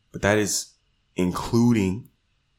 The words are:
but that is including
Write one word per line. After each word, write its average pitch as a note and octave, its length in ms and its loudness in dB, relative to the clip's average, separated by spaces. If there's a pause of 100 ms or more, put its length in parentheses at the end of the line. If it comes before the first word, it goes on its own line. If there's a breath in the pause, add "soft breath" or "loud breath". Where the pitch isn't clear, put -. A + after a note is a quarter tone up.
(100)
but - 120 -10
that G#2 160 2
is - 340 -4 (420)
including G2+ 960 0 (500)